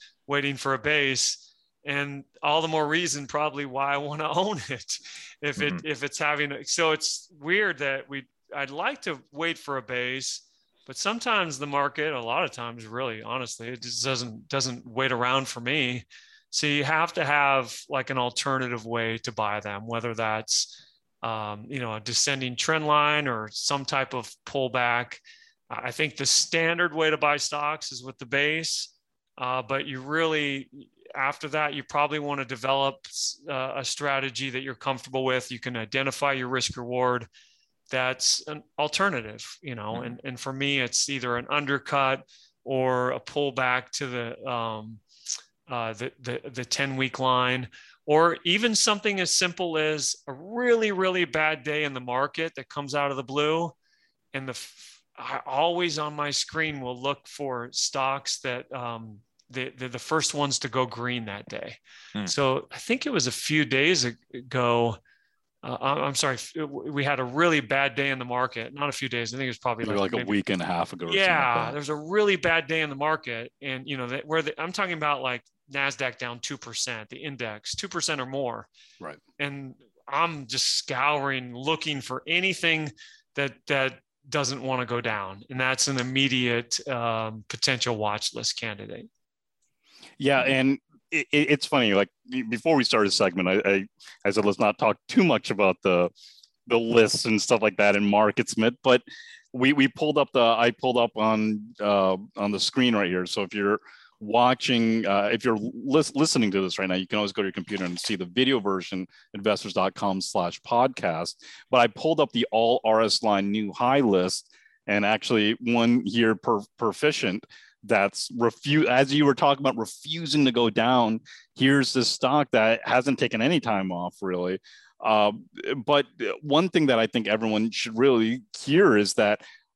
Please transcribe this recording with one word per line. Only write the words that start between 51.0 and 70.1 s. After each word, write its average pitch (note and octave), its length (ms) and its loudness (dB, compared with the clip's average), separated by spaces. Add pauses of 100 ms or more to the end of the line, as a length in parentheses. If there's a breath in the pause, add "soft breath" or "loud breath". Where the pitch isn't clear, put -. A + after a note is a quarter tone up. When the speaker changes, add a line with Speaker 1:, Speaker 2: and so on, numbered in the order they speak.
Speaker 1:
bad D#3 380 0
day D3+ 220 -2
in C#3 100 -4
the B2+ 60 -8
market C#3 560 -2
that C3 120 -12
comes C#3+ 260 -8
out C#3+ 160 0
of C3+ 60 -4
the C3+ 60 -4
blue. D3+ 480 0 (640)
And C3+ 120 -8
the C3 40 -8
f-, - 500 -16 (160)
I B2+ 300 -6
always E3 520 0
on D3+ 160 -4
my D3 160 -4
screen D3+ 500 -4
will B2 200 -8
look C#3 260 -4
for B2 460 -8
stocks C3+ 680 -4
that, B2+ 320 -6
um, A2+ 460 -10 (340)
the, B2+ 240 -6
the, B2+ 120 -10
the B2 100 -10
first - 360 -2
ones C#3+ 260 0
to C#3+ 80 -4
go B2+ 180 0
green A#2+ 400 -6
that G2+ 220 -12
day. G#2+ 280 -10 (380 loud breath)
Speaker 3:
Hmm. G#2 120 -4
Speaker 1:
So C3+ 460 0
I - 60 -12
think - 280 -4
it D4 60 -6
was C#3+ 140 0
a B2 60 -2
few D3+ 320 0
days C3+ 400 2
ag-, A#2+ 120 -4 (180)
ago, A#2+ 600 2 (680)
uh, B2+ 180 -6
I'm, C#3 180 0
I'm C#3+ 160 0
sorry, C3+ 200 0
f-, - 200 -10
w-, D3 380 -8
we C#3 120 -2
had C#3 160 0
a B2+ 40 -2
really D3+ 360 2
bad C3+ 340 0
day C#3 160 0
in C3 80 -4
the B2+ 60 -8
market, B2 500 -4
not C#3+ 140 -2
a C3 40 -4
few C3 160 -6
days. A#2 240 -4
I B2 40 -10
think C3+ 100 -4
it B2 40 -4
was A2+ 80 -8
probably, A#2 260 -2
Speaker 3:
Maybe, G#2 140 -2
Speaker 1:
like, G2 140 0